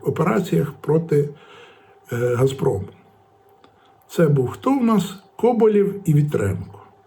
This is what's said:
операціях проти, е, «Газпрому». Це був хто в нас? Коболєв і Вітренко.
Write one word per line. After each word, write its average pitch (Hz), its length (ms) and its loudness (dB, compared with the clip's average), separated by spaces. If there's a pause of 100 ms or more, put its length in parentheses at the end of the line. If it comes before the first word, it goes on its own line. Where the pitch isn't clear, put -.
операціях 170 720 -2
проти, 151 560 -2 (840)
е, 123 240 -2
«Газпрому». 123 500 -2 (1200)
Це 165 180 2
був 135 220 2
хто 269 300 -2
в 240 40 0
нас? 220 320 0 (200)
Коболєв 214 680 2
і 156 80 2
Вітренко. 104 680 -2 (280)